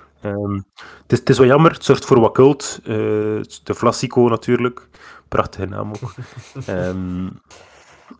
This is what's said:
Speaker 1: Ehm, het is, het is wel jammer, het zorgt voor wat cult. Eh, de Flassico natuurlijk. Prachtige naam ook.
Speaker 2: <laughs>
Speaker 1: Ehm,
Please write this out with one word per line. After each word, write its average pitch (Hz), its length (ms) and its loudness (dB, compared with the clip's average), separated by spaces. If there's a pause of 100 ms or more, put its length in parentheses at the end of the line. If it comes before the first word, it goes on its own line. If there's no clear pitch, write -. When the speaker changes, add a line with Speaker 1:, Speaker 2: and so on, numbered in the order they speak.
(200)
Speaker 1:
Ehm, 101 340 -6 (480)
het - 100 -6
is, 120 60 2
het - 100 -8
is 139 100 4
wel 131 80 6
jammer, 151 260 6
het - 120 -14
zorgt - 200 2
voor 123 160 4
wat 110 120 4
cult. 139 500 2
Eh, - 40 -20 (760)
de 104 120 -4
Flassico 123 460 0
natuurlijk. 120 680 0 (400)
Prachtige - 380 -4
naam 104 240 -10 (120)
ook. 120 100 -14 (300)
Speaker 2:
<laughs> - 240 -16
Speaker 1:
Ehm, 92 600 -6 (920)